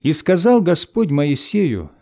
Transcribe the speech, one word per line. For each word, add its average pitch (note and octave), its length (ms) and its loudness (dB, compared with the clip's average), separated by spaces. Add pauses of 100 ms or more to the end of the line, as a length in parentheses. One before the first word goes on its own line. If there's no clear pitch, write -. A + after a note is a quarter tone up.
И D3+ 120 0
сказал F#3+ 480 2
Господь F3+ 480 -2
Моисею C#3+ 800 -2 (120)